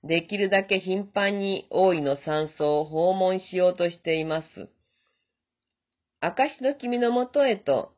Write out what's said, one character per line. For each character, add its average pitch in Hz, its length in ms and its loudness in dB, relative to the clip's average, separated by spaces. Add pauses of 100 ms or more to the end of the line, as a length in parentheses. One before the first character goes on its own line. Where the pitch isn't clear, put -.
で 165 200 0
き 202 140 -8
る 196 120 0
だ 196 160 2
け 190 160 -2
頻 190 320 -4
繁 202 260 0
に 196 320 -4
大 185 240 4
井 151 80 -2
の 143 140 0
山 156 320 -4 (100)
荘 147 220 0
を 156 40 -4
訪 160 280 0
問 185 280 0
し - 160 -10
よ 180 120 4
う 180 80 0
と 175 140 0
し 170 120 -20
て 160 140 0
い 156 80 -2
ま 160 180 -4
す。 - 60 -20 (1700)
明 254 240 2
石 294 160 -10
の 277 120 0
君 240 240 -4
の 240 140 2
も 247 140 0
と 277 200 2
へ 220 100 2
と - 420 -2